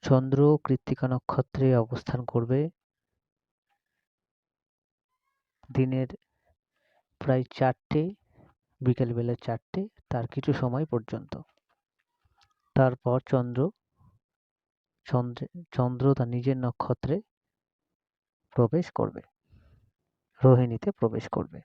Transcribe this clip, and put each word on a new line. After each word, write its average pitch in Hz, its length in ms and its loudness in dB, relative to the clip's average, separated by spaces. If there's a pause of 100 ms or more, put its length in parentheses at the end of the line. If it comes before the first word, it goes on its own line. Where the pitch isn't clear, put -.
চন্দ্র 135 600 4
কৃত্তিকা - 440 -2
নক্ষত্রে 127 680 0
অবস্থান 120 500 -2
করবে 127 440 -2 (3000)
দিনের 131 340 2 (1120)
প্রায় 131 240 0
চারটে, 151 720 -2 (680)
বিকেলবেলা 120 540 0 (100)
চারটে, 185 420 -6 (220)
তার 117 180 -4
কিছু 139 260 -2
সময় 131 320 -2
পর্যন্ত। 113 520 -6 (1400)
তারপর 127 440 2 (120)
চন্দ্র, 127 400 0 (1300)
চন্দ্রে-, 123 680 -4
চন্দ্র 127 420 2
তার 123 140 -2
নিজের 123 300 -2
নক্ষত্রে 127 640 -4 (1300)
প্রবেশ 151 360 0
করবে, - 300 -6 (1200)
রোহিণীতে 127 480 4
প্রবেশ 110 380 -4
করবে - 360 -6